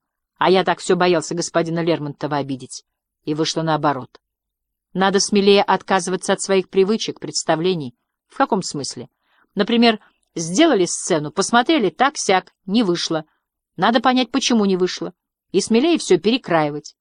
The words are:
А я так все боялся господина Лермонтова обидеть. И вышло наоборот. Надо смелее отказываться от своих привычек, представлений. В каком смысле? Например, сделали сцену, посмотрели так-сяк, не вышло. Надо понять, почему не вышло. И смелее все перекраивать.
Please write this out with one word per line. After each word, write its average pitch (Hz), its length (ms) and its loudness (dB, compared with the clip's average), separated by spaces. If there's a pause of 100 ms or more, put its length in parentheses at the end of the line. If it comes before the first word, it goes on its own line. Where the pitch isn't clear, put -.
(380)
А 156 120 2
я 185 140 4
так 175 160 -2
все 185 160 0
боялся 175 380 0
господина 170 460 -2
Лермонтова 147 580 -4
обидеть. 135 460 -10 (400)
И 151 100 -4
вышло 160 280 -4
наоборот. 147 580 -2 (720)
Надо 190 280 2
смелее 202 420 4
отказываться 185 680 -2
от 190 80 -2
своих 190 280 0
привычек, 190 520 -2
представлений. 160 760 -4 (320)
В - 100 -20
каком 214 260 0
смысле? 131 460 -10 (460)
Например, 226 460 2 (340)
сделали 185 520 2
сцену, 151 440 -4
посмотрели 240 600 0
так-сяк, - 600 0 (140)
не 208 160 2
вышло. 170 420 -2 (520)
Надо 226 240 2
понять, 254 300 2
почему 240 340 0
не 196 120 0
вышло. 175 380 -4 (380)
И 185 80 2
смелее 269 380 2
все 185 200 2
перекраивать. 156 840 -2